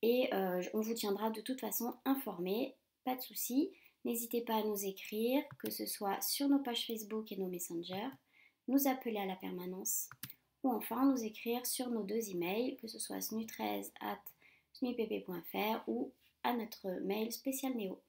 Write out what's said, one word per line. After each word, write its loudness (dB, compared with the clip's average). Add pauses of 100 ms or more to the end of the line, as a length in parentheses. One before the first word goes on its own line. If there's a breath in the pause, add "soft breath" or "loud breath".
et, 6
euh, 2 (100)
on 2
vous 0
tiendra 2
de -2
toute -4
façon -2 (120)
informé, 0 (280)
pas 0
de -8
souci. 0 (320 loud breath)
N'hésitez 0
pas 0
à 4
nous 0
écrire, 2 (160)
que -4
ce -4
soit -2
sur 2
nos 8
pages -2
Facebook -4
et -6
nos 0
messengers, -4 (600 soft breath)
nous 6
appeler 0
à 0
la -2
permanence -4 (560 loud breath)
ou 4
enfin 2
nous 6
écrire -2
sur 0
nos 0
deux 0
emails, 0
que -10
ce -12
soit -4
snu -4
treize -4
at -4 (540 soft breath)
snu -2
p 0
p -2
point -6 (100)
f -16
r 0
ou -2 (300 soft breath)
à 4
notre -4 (140)
mail 0
spécial -2
Néo. -4